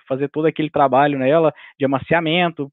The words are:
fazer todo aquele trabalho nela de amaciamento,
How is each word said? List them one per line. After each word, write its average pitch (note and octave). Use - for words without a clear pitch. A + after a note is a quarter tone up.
fazer C3+
todo D#3
aquele D#3
trabalho C#3
nela D3
de C3+
amaciamento, D#3+